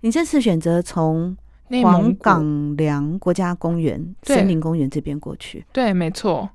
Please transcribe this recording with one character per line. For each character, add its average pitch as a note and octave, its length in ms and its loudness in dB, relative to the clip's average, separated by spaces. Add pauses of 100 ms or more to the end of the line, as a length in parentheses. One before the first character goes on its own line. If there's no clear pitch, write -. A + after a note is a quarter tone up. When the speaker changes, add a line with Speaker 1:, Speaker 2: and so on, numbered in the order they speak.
Speaker 1:
你 A3+ 100 0
这 D#4+ 140 2
次 D4+ 160 2
选 F#3 200 2
择 E3+ 220 2
从 E3 540 -2 (320)
Speaker 2:
内 B3 160 0
蒙 F3+ 80 8
古。 F3+ 80 6
Speaker 1:
黄 G#3 160 2
冈 D3+ 600 0
梁 D3+ 440 0
国 F3+ 120 0
家 F3 220 0
公 E3+ 260 -2
园、 D#3 340 -4 (100)
Speaker 2:
对。 C#4+ 100 0
Speaker 1:
森 G3+ 140 4
林 D#3+ 120 2
公 D#3+ 160 -2
园 C#3 140 0
这 D3+ 100 -4
边 C#3+ 200 -8
过 D3 160 -12
去。 - 360 -16
Speaker 2:
对， A#3 220 0
没 E3+ 160 0
错。 F#3 440 -2